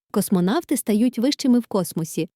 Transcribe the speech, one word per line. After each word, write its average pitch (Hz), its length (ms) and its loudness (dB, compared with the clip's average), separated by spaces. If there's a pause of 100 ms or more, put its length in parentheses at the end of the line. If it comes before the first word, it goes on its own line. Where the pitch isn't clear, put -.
(100)
Космонавти 202 680 0
стають 226 420 0
вищими 247 400 2
в 233 80 -2
космосі. 170 680 -4